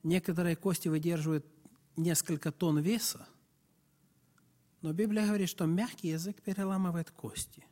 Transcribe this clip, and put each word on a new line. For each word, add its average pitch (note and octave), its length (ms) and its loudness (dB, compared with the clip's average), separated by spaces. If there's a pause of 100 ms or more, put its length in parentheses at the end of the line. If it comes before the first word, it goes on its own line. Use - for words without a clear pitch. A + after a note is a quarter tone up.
Некоторые F3 540 2
кости F3+ 320 -2
выдерживают D#3 580 0 (500)
несколько E3 560 0
тонн D3+ 280 2
веса. G#3+ 460 0 (1600)
Но D#3 100 -2
Библия G#3+ 320 2
говорит, G3+ 240 2
что - 160 -2
мягкий F3+ 440 0
язык E3 340 -4
переламывает F#3+ 680 0
кости. - 600 -10